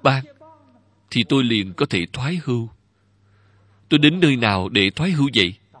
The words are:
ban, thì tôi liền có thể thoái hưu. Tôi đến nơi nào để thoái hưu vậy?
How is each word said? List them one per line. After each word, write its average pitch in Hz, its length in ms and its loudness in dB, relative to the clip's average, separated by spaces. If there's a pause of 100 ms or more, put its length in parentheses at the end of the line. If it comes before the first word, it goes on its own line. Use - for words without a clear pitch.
ban, 135 220 -2 (880)
thì 120 180 -2
tôi 135 160 0
liền 104 300 -2
có 143 120 -4
thể 87 260 -4
thoái 156 320 -6
hưu. 117 260 -4 (1160)
Tôi 156 100 4
đến 151 220 4
nơi 147 160 4
nào 101 320 0
để 98 220 2
thoái 170 200 -4
hưu 143 240 0
vậy? 92 200 2 (260)